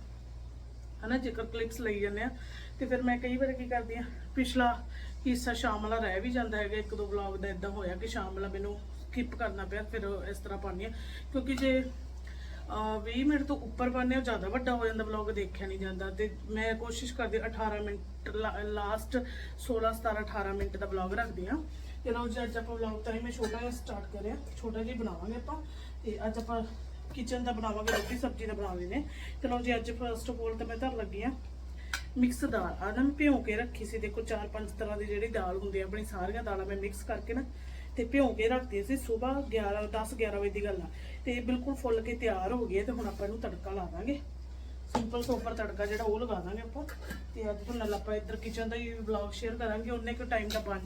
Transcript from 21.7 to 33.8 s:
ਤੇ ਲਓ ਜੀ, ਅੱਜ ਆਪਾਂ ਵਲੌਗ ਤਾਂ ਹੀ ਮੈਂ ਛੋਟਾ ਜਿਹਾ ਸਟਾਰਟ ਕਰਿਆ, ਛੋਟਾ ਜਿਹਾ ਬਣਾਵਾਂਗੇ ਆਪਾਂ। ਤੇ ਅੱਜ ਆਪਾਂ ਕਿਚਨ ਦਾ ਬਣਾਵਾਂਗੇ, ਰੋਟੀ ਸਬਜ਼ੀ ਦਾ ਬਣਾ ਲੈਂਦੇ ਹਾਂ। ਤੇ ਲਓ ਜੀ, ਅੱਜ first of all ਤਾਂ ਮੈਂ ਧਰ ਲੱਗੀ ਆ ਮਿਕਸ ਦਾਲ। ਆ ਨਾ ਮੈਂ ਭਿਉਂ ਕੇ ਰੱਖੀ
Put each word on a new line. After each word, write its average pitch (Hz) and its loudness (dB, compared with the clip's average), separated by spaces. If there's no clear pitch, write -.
ਤੇ 247 2
ਲਓ 240 2
ਜੀ, 240 0
ਅੱਜ 226 -2
ਆਪਾਂ 233 -2
ਵਲੌਗ 220 -2
ਤਾਂ 226 0
ਹੀ 226 0
ਮੈਂ 240 -2
ਛੋਟਾ 220 0
ਜਿਹਾ 240 -2
ਸਟਾਰਟ 220 -4
ਕਰਿਆ, 208 -2
ਛੋਟਾ 220 -2
ਜਿਹਾ 247 -2
ਬਣਾਵਾਂਗੇ 202 -2
ਆਪਾਂ। 302 -4
ਤੇ 214 -2
ਅੱਜ 220 0
ਆਪਾਂ 226 0
ਕਿਚਨ 247 0
ਦਾ 240 2
ਬਣਾਵਾਂਗੇ, 220 2
ਰੋਟੀ 220 2
ਸਬਜ਼ੀ 233 -2
ਦਾ 214 -2
ਬਣਾ 196 -2
ਲੈਂਦੇ 180 -2
ਹਾਂ। 294 2
ਤੇ 269 2
ਲਓ 247 2
ਜੀ, 240 4
ਅੱਜ 226 0
first 233 -2
of - -6
all 226 0
ਤਾਂ 226 -4
ਮੈਂ 226 -4
ਧਰ 254 2
ਲੱਗੀ 202 -2
ਆ 262 2
ਮਿਕਸ 247 4
ਦਾਲ। 196 2
ਆ 180 -2
ਨਾ 247 4
ਮੈਂ 285 8
ਭਿਉਂ 285 6
ਕੇ 214 2
ਰੱਖੀ 233 -2